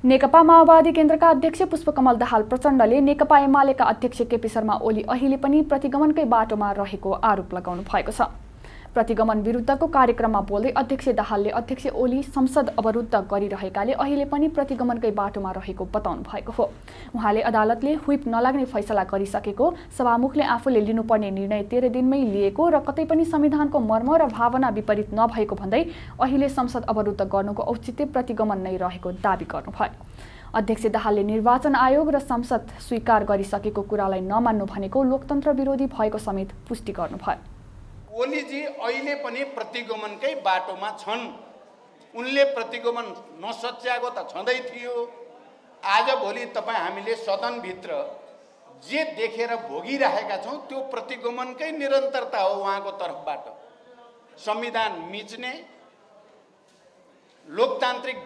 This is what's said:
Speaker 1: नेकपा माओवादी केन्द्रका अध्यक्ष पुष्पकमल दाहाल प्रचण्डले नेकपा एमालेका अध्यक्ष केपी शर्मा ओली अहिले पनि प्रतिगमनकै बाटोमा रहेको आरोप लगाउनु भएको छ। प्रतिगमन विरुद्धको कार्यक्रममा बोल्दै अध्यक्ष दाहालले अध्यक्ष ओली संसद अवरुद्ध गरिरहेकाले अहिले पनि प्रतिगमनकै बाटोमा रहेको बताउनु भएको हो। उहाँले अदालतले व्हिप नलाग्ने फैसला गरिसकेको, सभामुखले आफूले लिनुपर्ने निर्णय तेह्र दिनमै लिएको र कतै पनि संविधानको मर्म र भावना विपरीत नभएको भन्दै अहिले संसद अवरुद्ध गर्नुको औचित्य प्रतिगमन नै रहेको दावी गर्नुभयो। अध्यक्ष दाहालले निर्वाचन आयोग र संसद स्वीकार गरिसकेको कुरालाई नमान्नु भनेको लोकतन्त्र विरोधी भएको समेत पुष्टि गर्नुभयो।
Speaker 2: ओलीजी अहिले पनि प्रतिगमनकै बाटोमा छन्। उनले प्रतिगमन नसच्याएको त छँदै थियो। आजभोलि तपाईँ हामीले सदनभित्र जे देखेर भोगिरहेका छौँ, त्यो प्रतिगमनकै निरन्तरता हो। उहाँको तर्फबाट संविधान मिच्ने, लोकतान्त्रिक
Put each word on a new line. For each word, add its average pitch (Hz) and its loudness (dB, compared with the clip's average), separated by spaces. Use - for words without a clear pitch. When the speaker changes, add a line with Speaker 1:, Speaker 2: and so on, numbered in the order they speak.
Speaker 1:
नेकपा 262 8
माओवादी 330 10
केन्द्रका 320 6
अध्यक्ष 320 4
पुष्पकमल 285 2
दाहाल 233 2
प्रचण्डले 254 4
नेकपा 285 6
एमालेका 269 4
अध्यक्ष 240 0
केपी 233 -2
शर्मा 220 -2
ओली 214 0
अहिले 262 0
पनि 277 4
प्रतिगमनकै 294 2
बाटोमा 220 2
रहेको 196 -4
आरोप 196 0
लगाउनु 180 -6
भएको 202 -2
छ। - -2
प्रतिगमन 220 2
विरुद्धको 247 0
कार्यक्रममा 233 2
बोल्दै 202 -2
अध्यक्ष 262 -2
दाहालले 208 0
अध्यक्ष 254 -4
ओली 254 0
संसद 262 2
अवरुद्ध 226 0
गरिरहेकाले 202 -2
अहिले 285 0
पनि 285 0
प्रतिगमनकै 247 -2
बाटोमा 202 -4
रहेको 190 -8
बताउनु 202 -4
भएको - -10
हो। - 0
उहाँले 220 2
अदालतले 226 2
व्हिप 285 0
नलाग्ने 254 2
फैसला 208 -2
गरिसकेको, 202 0
सभामुखले 247 2
आफूले 233 2
लिनुपर्ने 220 0
निर्णय 196 -2
तेह्र 247 0
दिनमै 254 2
लिएको 202 2
र 302 4
कतै 285 -2
पनि 320 4
संविधानको 294 2
मर्म 226 2
र 330 6
भावना 240 2
विपरीत 208 -2
नभएको 220 0
भन्दै 214 0
अहिले 269 2
संसद 247 -4
अवरुद्ध 208 -2
गर्नुको 196 -2
औचित्य 240 -4
प्रतिगमन 220 -2
नै 185 -4
रहेको 180 -6
दावी 185 -2
गर्नुभयो। - -6
अध्यक्ष 220 -2
दाहालले 208 2
निर्वाचन 240 2
आयोग 277 4
र 269 4
संसद 240 -4
स्वीकार 226 2
गरिसकेको 202 -2
कुरालाई 196 0
नमान्नु 214 2
भनेको 196 -2
लोकतन्त्र 277 0
विरोधी 269 0
भएको 214 -2
समेत 196 -6
पुष्टि 226 -8
गर्नुभयो। - -6
Speaker 2:
ओलीजी 277 -6
अहिले 277 -6
पनि 254 -8
प्रतिगमनकै 220 -8
बाटोमा 185 -2
छन्। 233 -6
उनले 269 0
प्रतिगमन 233 -6
नसच्याएको 240 -6
त 240 -10
छँदै 233 -4
थियो। 240 -10
आजभोलि 208 0
तपाईँ 226 -4
हामीले 202 -6
सदनभित्र 196 -6
जे 302 -2
देखेर 226 -4
भोगिरहेका 208 -2
छौँ, 240 -10
त्यो 269 -10
प्रतिगमनकै 254 -8
निरन्तरता 269 -2
हो। 196 0
उहाँको 196 -4
तर्फबाट 156 -8
संविधान 220 -4
मिच्ने, 226 -12
लोकतान्त्रिक 247 -2